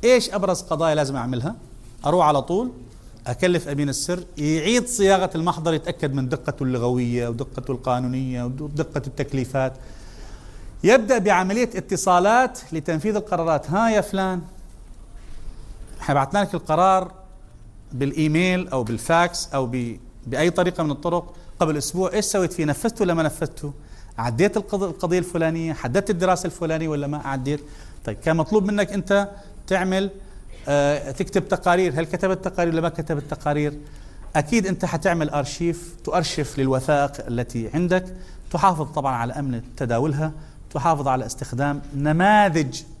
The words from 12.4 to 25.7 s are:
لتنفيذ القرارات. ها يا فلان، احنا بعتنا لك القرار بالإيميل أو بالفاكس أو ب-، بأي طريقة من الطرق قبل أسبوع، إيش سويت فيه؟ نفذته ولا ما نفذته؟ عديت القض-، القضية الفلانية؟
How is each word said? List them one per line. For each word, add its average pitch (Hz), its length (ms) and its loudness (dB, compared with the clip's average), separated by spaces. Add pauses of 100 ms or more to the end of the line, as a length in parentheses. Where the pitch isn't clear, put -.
لتنفيذ 165 440 -2
القرارات. 165 540 0
ها 220 200 4
يا 214 100 4
فلان، 185 420 0 (1600)
احنا 143 140 0
بعتنا 139 240 2
لك 202 160 0
القرار 180 580 2 (800)
بالإيميل 156 760 2
أو 131 140 0
بالفاكس 165 720 2
أو 135 120 0
ب-، 120 300 -4 (300)
بأي 135 240 2
طريقة 175 320 0
من 151 80 0
الطرق 170 440 -2 (260)
قبل 156 160 2
أسبوع، 175 360 -2
إيش 208 120 2
سويت 180 280 2
فيه؟ 165 120 -2
نفذته 180 380 0
ولا 175 120 4
ما 165 80 2
نفذته؟ 147 500 -4 (460)
عديت 120 380 2
القض-، 202 260 -2
القضية 180 360 0
الفلانية؟ 165 540 0